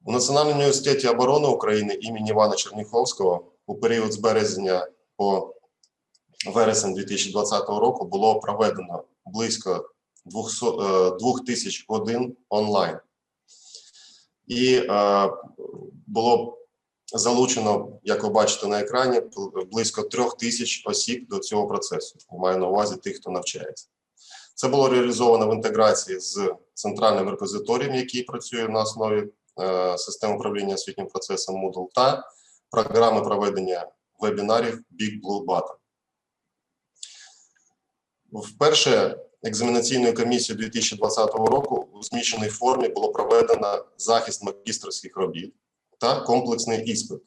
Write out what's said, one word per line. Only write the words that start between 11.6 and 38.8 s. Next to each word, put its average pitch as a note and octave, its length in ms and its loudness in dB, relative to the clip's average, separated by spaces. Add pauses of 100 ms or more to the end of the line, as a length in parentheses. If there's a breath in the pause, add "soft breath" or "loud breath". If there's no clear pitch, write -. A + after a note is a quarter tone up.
годин A2+ 500 -2 (120)
онлайн. G#2 480 2 (1500 loud breath)
І, B2+ 300 4
е, G2+ 560 4 (760)
було A3+ 500 2 (560)
залучено, A#2 880 2
як G#2 200 0
ви G#2 60 0
бачите G#2 380 2
на G#2 120 0
екрані, B2 400 2
бл-, F#2+ 520 -8
близько G#2+ 320 -2
трьох A#2 340 -2
тисяч - 480 -4
осіб A2+ 420 -4
до G2 120 -6
цього G#3 280 -2
процесу. - 520 -6 (120)
Я F2+ 60 -16
маю F#2 200 0
на F#2 100 0
увазі F#2+ 280 0
тих, F#2+ 220 -10
хто F#2 140 -12
навчається. - 560 -8 (680 loud breath)
Це - 120 -4
було C#3 220 4
реалізовано A#2 600 4
в A2+ 40 2
інтеграції G#2+ 680 2
з - 360 -4 (180)
центральним G2+ 560 0
репозиторієм, A#2 680 -4
який B2 280 -4
працює A#2 440 -8
на A2 140 0
основі, G#2+ 480 -2 (300)
е, F#2 380 0
системи G#2 380 -4
управління G2+ 380 -4
освітнім G2 340 -8
процесом - 480 -6
Moodle F#2 400 -6
та C3 280 2 (460 loud breath)
програми A2 520 4
проведення F#2+ 720 -2 (280)
вебінарів A2 640 0 (180)
Big G#2+ 200 -4
Blue F#2+ 240 -6
Button. - 300 -2 (2500 loud breath)
Вперше G#2+ 880 2 (240)